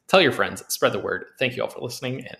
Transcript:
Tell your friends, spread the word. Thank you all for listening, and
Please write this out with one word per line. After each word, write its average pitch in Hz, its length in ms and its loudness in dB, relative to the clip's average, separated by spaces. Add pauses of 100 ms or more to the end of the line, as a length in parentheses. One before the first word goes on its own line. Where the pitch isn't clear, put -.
Tell 190 140 6
your 147 100 6
friends, 95 380 -2
spread 123 240 2
the 104 80 -2
word. 92 240 -4 (160)
Thank 127 160 -2
you 113 80 -2
all 107 40 -2
for - 120 -14
listening, 127 440 -8
and - 160 -14